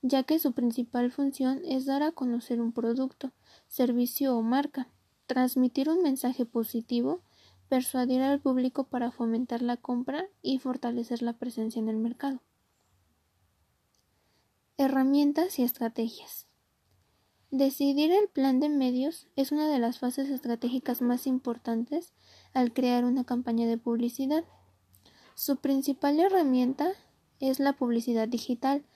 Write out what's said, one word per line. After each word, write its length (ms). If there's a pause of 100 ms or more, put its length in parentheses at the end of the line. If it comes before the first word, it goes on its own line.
ya 220
que 160
su 140
principal 580
función 520
es 220
dar 160
a 100
conocer 480
un 140
producto, 580 (360)
servicio 680
o 60
marca, 480 (380)
transmitir 640
un 120
mensaje 460
positivo, 720 (460)
persuadir 560
al 180
público 440
para 260
fomentar 500
la 160
compra 500 (140)
y 160
fortalecer 640
la 120
presencia 460
en 100
el 80
mercado. 440 (2250)
Herramientas 840
y 40
estrategias. 840 (1000)
Decidir 600
el 160
plan 320
de 100
medios 680
es 160
una 160
de 120
las 180
fases 320
estratégicas 720
más 240
importantes 880 (400)
al 200
crear 320
una 180
campaña 420
de 140
publicidad. 640 (880)
Su 220
principal 640
herramienta 720 (480)
es 200
la 140
publicidad 540
digital, 580 (100)